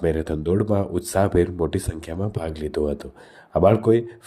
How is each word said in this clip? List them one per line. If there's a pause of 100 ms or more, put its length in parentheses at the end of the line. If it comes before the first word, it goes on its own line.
મેરેથોન
દોડમાં
ઉત્સાહભેર
મોટી
સંખ્યામાં
ભાગ
લીધો
હતો. (400)
આ
બાળકોએ (200)